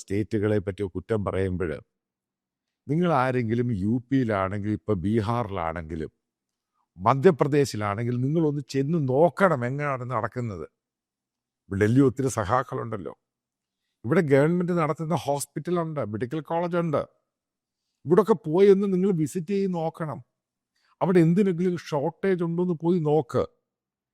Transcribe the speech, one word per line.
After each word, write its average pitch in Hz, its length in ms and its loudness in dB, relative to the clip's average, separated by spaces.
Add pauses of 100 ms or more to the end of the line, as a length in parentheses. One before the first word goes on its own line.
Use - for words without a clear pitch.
സ്റ്റേറ്റുകളെ 104 680 -2
പറ്റി 98 300 -6
കുറ്റം 104 320 -4
പറയുമ്പോൾ 92 440 -4 (1120)
നിങ്ങൾ 170 280 0
ആരെങ്കിലും 123 540 0 (140)
യു 110 140 0 (100)
പിയിലാണെങ്കിൽ 104 720 -2
ഇപ്പൊ - 140 -4 (100)
ബീഹാറിലാണെങ്കിലും 95 1080 -4 (880)
മധ്യപ്രദേശിലാണെങ്കിലും 123 1300 2
നിങ്ങളൊന്ന് 147 440 0
ചെന്ന് 139 300 -2 (100)
നോക്കണം 156 580 2
എങ്ങനെയാണ് 135 440 -6
നടക്കുന്നത്. 110 560 -4 (1040)
ഡൽഹി 107 360 4
ഒത്തിരി 131 320 0
സഖാക്കളുണ്ടല്ലോ, 113 760 -4 (920)
ഇവിടെ 156 180 2 (100)
ഗവൺമെന്റ് 170 480 4
നടത്തുന്ന 156 440 -2
ഹോസ്പിറ്റലുണ്ട്, 156 800 -4 (100)
മെഡിക്കൽ 123 300 -6
കോളേജ് 170 380 -2
ഉണ്ട്, 151 220 0 (1000)
ഇവിടൊക്കെ 180 320 4 (120)
പോയി 190 260 6
ഒന്ന് 202 180 0
നിങ്ങൾ 185 180 2 (120)
വിസിറ്റ് 165 320 -4
ചെയ്ത് 196 200 -2
നോക്കണം. 160 440 -6 (840)
അവിടെ 180 200 4
എന്തിനെങ്കിലും 175 560 4 (120)
ഷോർട്ടേജ് 165 560 -2
ഉണ്ടോന്ന് 175 380 0
പോയി 175 240 2
നോക്ക്. 147 380 0 (680)